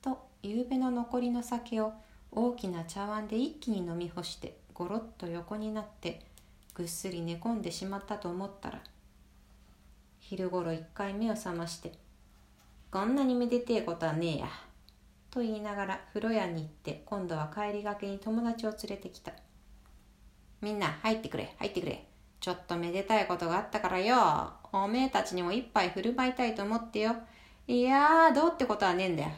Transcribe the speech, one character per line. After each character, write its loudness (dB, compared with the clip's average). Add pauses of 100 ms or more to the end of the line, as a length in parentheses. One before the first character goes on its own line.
と、 -6 (160)
夕 -2
べ 0
の 2
残 0
り 0
の 0
酒 -2
を -2 (380)
大 2
き -6
な -4
茶 -6
碗 -4
で -2
一 0
気 -4
に 0
飲 -4
み -4
干 -8
し -8
て、 -14 (160)
ゴ -6
ロ -4
ッ -2 (180)
と -8
横 -6
に -4
な -4
っ -8 (160)
て、 -8 (480)
ぐ -6
っ -4
す -6
り -4
寝 -4
込 -2
ん -4
で -4
し -8
ま -4
っ -14
た -6
と -6
思 -4
っ -8 (100)
た -8
ら、 -12 (1400)
昼 -4
ご 0
ろ -2
一 -6 (100)
回 -4
目 0
を 0
覚 -4
ま -4
し -10
て、 -12 (1000)
「こ 0
ん 4
な 4
に 4
め 2
で 4
て 0
え 2
こ -2
と -2
は 2
ね 2
え -2
や」 -4 (840)
と -2
言 0
い -6
な -4
が -2
ら -4 (140)
風 0
呂 2
屋 2
に -2
行 -6
っ -10
て、 -10
今 -4
度 -2
は -2
帰 -2
り -6
が -2
け -6
に -6
友 0
達 -2
を -2
連 -12 (100)
れ -6
て -12
き -18
た。 -12 (1300)
「み -4
ん -2
な 2 (160)
入 4
っ -6
て -8
く -6
れ、 -6
入 -2
っ -10
て -2
く -4
れ。 -8 (320)
ち -4
ょ 0
っ -6
と -2
め -2
で 0
た 4
い 2
こ 0
と -2
が 2
あ 2
っ -8
た -2
か 0
ら 0
よ。 4 (180)
お 2
め 2
え 2
た 2
ち -4
に 0
も 0
一 0
杯 2
振 -4
る 2
舞 2
い -2
た 0
い 0
と -4
思 0
っ -4
て -4
よ。」 2 (520)
「い 4
や 10
ー、 6
ど 8
う 6
っ -6
て 2
こ 2
と 2
は 6
ね 2
え 2
ん 2
だ 0
よ。 -2